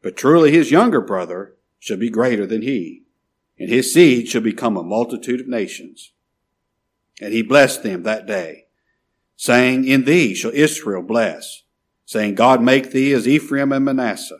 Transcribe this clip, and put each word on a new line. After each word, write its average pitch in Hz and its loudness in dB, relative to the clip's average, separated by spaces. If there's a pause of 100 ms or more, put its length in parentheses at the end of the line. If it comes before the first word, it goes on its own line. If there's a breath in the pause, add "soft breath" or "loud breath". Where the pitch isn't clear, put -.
But - -10
truly 156 6
his 156 4
younger 170 4
brother 92 -8 (240)
shall 104 -8
be 117 -4
greater 113 -2
than 110 -6
he, 110 -8 (560)
and - -12
his 127 0
seed 139 6
shall 117 -2
become 110 -4
a 87 -8
multitude 120 -4
of 131 -14
nations. - -10 (1080)
And 104 -8
he 113 -2
blessed 131 4
them 92 -6
that 110 -6
day, 87 -8 (680)
saying, 127 2
In 135 2
thee 139 2
shall 110 -6
Israel 143 0
bless, 101 -4 (400)
saying, 104 -4
God 123 4
make 131 2
thee 135 0
as 120 0
Ephraim 139 0
and 135 -2
Manasseh. 123 -6